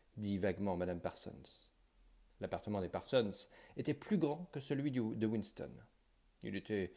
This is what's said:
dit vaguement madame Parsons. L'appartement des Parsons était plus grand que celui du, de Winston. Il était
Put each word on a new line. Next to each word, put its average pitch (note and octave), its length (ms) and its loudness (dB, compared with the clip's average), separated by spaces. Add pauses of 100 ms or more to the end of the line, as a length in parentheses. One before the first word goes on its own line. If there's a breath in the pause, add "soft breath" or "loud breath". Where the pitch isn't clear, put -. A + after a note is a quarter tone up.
(180 soft breath)
dit G2+ 180 2
vaguement F#2+ 400 2
madame F2+ 240 0
Parsons. - 720 -8 (720)
L'appartement G2 420 -2
des F2 80 -2
Parsons A2+ 420 2 (460 loud breath)
était D3 160 2
plus G#3 240 2
grand D#3 340 0
que C#3+ 80 -4
celui C#3 300 0
du, B2+ 100 2 (160)
de A2 100 2
Winston. G2+ 460 -2 (680)
Il G2+ 140 -2
était G2 400 0